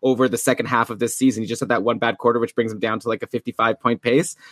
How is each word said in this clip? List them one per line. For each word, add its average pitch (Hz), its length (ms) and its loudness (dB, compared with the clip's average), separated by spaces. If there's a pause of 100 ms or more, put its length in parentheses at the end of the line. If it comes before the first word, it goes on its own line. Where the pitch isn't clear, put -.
over 127 260 2
the 117 80 0
second 131 300 0
half 120 240 0
of 110 80 -8
this 117 180 -2
season. 117 260 2
He 101 60 -6
just 117 120 -6
had 127 100 -4
that 107 140 2
one 117 140 0
bad 117 200 0
quarter, 120 200 2
which 117 160 -2
brings 113 160 0
him 107 100 -10
down 110 200 -2
to, - 80 -6
like, 113 140 -4
a 113 40 -6
fifty-five 113 540 -2
point 120 220 0
pace. 131 340 0 (160)